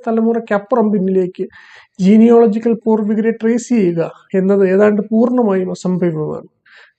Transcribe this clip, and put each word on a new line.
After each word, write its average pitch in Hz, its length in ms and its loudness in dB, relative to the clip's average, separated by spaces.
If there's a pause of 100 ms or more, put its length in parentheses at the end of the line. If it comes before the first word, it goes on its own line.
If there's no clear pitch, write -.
തലമുറയ്ക്കപ്പുറം 226 840 -2
പിന്നിലേക്ക് 185 500 -2 (680)
genealogical 226 760 4
പൂർവികരെ 220 460 -2
ട്രേസ് 226 380 -4
ചെയ്യുക 170 440 0 (220)
എന്നത് 196 340 2
ഏതാണ്ട് 208 420 2
പൂർണ്ണമായും 220 600 0
അസംഭവ്യമാണ്. 175 760 -6 (520)